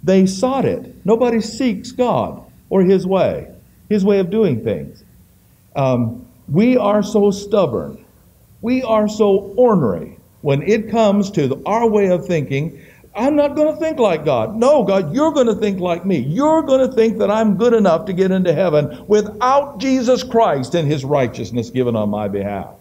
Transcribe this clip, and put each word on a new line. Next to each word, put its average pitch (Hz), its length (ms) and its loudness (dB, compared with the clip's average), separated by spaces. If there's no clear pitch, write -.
They 190 220 4
sought 254 400 -2
it. - 400 -6
Nobody 233 340 2
seeks - 520 -4
God 180 500 -2
or 190 140 2
his 185 240 2
way, 165 420 0
his 208 160 0
way 202 140 4
of 190 100 0
doing 180 340 0
things. 82 400 -6
Um, 127 520 -2
we 226 300 2
are 208 260 2
so 202 280 2
stubborn. 170 720 -2
We 254 220 -2
are 220 260 0
so 202 480 0
ornery. 151 600 2
When 143 200 0
it 214 280 0
comes 208 400 2
to 143 180 0
the, 131 160 -4
our 226 240 0
way 208 220 2
of 180 160 0
thinking, 147 540 -4
"I'm 277 220 0
not 285 200 0
gonna 302 200 0
think 320 220 -4
like 170 280 0
God." 113 300 0
No, 269 260 4
God, 190 320 0
you're 302 180 2
gonna 247 220 2
think 196 260 -4
like 175 240 -4
me. 190 140 0
You're 269 440 0
gonna 262 300 2
think 226 260 2
that 202 120 0
I'm 214 260 2
good 233 160 2
enough 185 340 2
to 190 60 -6
get 185 180 0
into 185 220 0
heaven 151 540 0
without 247 720 0
Jesus 254 440 0
Christ 170 520 0
and 165 120 0
his 139 160 -2
righteousness 123 680 -2
given 120 260 0
on 107 140 -2
my 104 180 -4
behalf. 98 400 -6